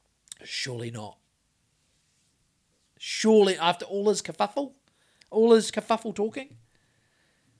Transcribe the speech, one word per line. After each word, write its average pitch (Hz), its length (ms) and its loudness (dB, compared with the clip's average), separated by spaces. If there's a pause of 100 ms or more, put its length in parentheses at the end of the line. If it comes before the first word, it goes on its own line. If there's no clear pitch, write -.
(440)
surely 120 480 -10
not. 107 260 -14 (1800)
Surely, 202 600 4
after 170 280 0
all 202 240 -4
his 196 120 0
kerfuffle, 208 520 -6 (560)
all 226 240 4
his 220 180 4
kerfuffle 220 440 -4
talking, 226 400 -6 (1040)